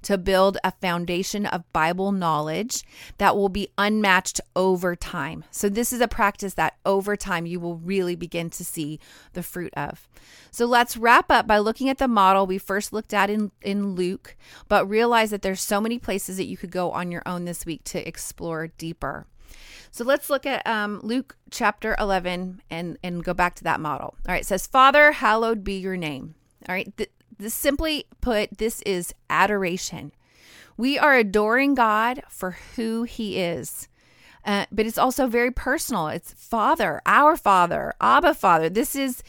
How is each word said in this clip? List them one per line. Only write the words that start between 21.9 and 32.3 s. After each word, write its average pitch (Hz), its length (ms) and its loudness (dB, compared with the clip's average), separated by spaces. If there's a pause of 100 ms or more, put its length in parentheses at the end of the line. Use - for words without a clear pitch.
eleven 185 720 -4
and, 165 320 -8
and 175 200 -6
go 175 120 -4
back 175 220 0
to - 80 -20
that 165 160 0
model. 147 340 -6 (120)
All 180 60 -2
right, 180 100 -2
it - 40 -10
says, 185 200 -2
"Father, 277 460 6
hallowed 226 520 0
be 196 140 -4
your 185 180 -4
name." 156 380 -8 (340)
All 180 60 -4
right, 190 220 -8
th-, - 140 -6 (280)
this, 208 160 -8
simply 302 520 -2 (140)
put, 214 380 -2
this 226 240 -4
is 180 320 -4 (140)
adoration. 185 840 0 (640)
We 262 220 0
are 277 160 6
adoring 226 600 4
God 233 540 2
for 185 280 -8 (200)